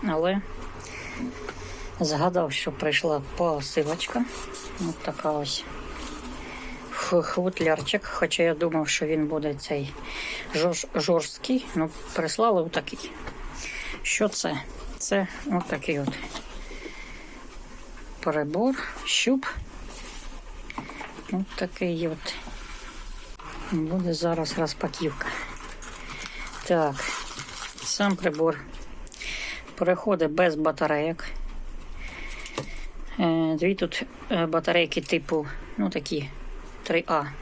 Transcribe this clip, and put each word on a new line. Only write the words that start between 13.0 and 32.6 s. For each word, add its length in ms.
Що 280
це? 320
Це 300
отакий 480
от 140
прибор, 560
щуп. 400
От 240
такий 520
от. 280
Буде 420
зараз 440
розпаківка. 680
Так, 300
сам 320
прибор 440
приходить 560
без 240
батарейок. 680